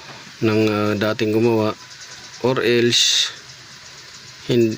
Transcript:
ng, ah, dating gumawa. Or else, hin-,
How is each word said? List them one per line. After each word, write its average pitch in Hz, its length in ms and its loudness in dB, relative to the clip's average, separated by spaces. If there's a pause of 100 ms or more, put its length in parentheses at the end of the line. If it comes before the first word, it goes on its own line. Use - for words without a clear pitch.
(440)
ng, 110 240 4
ah, 104 300 2
dating 107 340 0
gumawa. 110 400 2 (720)
Or 127 160 2
else, 120 720 2 (1200)
hin-, 117 280 4